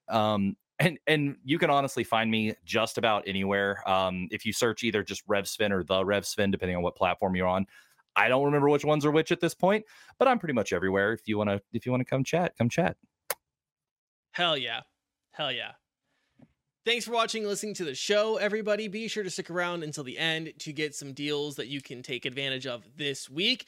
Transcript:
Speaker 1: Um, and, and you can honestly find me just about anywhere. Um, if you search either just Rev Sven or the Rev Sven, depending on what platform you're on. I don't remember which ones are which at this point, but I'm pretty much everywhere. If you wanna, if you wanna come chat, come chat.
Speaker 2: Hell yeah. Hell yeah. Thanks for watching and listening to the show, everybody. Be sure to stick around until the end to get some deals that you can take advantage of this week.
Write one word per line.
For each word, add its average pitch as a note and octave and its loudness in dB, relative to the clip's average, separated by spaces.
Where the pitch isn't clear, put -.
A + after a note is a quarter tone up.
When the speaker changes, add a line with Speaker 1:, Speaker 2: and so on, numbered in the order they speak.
Speaker 1:
Um, G#2+ 2
and, D3+ 2
and D3 2
you D3 0
can E3+ 4
honestly C#3 2
find A2+ 2
me A2 0
just A2+ -2
about G#2+ 2
anywhere. G2 0
Um, F#2 0
if G#2+ -8
you G#2+ -2
search A#2 0
either G#2+ 2
just F#2+ -10
Rev G2+ 0
Sven G2+ 0
or F#2 2
the F#2+ 2
Rev G2+ 2
Sven, G2+ 0
depending F2+ 0
on F2 -2
what F2 -2
platform F#2 2
you're F2+ 2
on. F#2 0
I G#2 6
don't C3+ 4
remember C#3+ 4
which D3 4
ones D3+ 4
are D3+ 4
which D#3+ 2
at E3+ -2
this E3+ 2
point, G#3 2
but C4 6
I'm B3 4
pretty D#3 -4
much A2 0
everywhere. F#2+ 4
If - -6
you G#2 0
wanna, G#2 2
if A#2+ -6
you B2+ -2
wanna B2+ 0
come C3+ 0
chat, E3+ -2
come A#2+ 2
chat. E3+ 0
Speaker 2:
Hell E3+ 0
yeah. B2 -6
Hell D3 -6
yeah. A2 -8
Thanks A#3 0
for A3 -10
watching A3+ 0
and G#3 -4
listening G3+ -6
to F#3 -6
the C#3+ -4
show, G#3 2
everybody. G#3 -2
Be G#3+ -6
sure G#3 -4
to F#3 -6
stick F3 -8
around F3 -2
until D3+ -8
the B2 -10
end D#3+ -2
to D#3 -10
get D3+ -4
some C#3 -12
deals D3 -4
that B2 -6
you C#3 -8
can B2 -14
take B2+ -6
advantage C3 -6
of A#2+ -8
this C#3+ -6
week. G3 -2